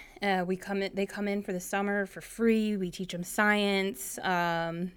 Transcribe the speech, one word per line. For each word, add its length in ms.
Uh, 260
we 100
come 260
in, 120
they 120
come 220
in 140
for 100
the 80
summer 460
for 140
free. 560
We 140
teach 240
'em 80
science. 960
Um, 800